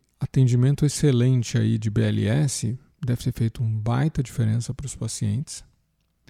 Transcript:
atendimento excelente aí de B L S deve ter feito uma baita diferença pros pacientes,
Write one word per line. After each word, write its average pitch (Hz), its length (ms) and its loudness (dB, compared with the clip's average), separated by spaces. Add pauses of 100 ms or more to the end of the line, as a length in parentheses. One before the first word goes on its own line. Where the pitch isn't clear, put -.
(200)
atendimento 131 640 2
excelente 127 720 2
aí 110 200 2
de 110 120 -4
B 107 140 0
L 107 240 0
S 123 500 0 (260)
deve 120 200 -2
ter 127 100 -2
feito 117 300 -4
uma 110 160 -2
baita 123 420 -2
diferença 117 540 -2
pros 135 200 -10
pacientes, 110 680 -6 (680)